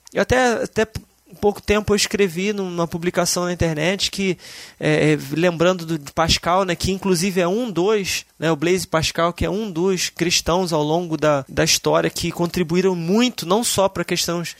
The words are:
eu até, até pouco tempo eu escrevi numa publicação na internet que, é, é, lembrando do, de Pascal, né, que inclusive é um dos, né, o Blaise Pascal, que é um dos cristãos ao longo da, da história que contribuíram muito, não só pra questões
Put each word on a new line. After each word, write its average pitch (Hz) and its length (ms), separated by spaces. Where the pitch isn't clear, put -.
eu - 80
até, 247 420
até 220 240
pouco 208 220
tempo 208 320
eu - 20
escrevi 196 580
numa 175 340
publicação 180 580
na 175 80
internet 170 560
que, 190 260
é, 151 340
é, 143 60
lembrando 170 540
do, 160 140
de 143 120
Pascal, 165 520
né, 180 120
que 190 160
inclusive 185 480
é 175 80
um 226 220
dos, 190 560
né, 160 120
o 165 40
Blaise 170 320
Pascal, 165 440
que 170 140
é 165 40
um 208 200
dos 180 400
cristãos 170 640
ao 156 100
longo 160 340
da, 147 300
da 151 160
história 160 460
que 170 220
contribuíram 180 640
muito, 196 500
não 202 180
só 196 240
pra 175 160
questões 170 560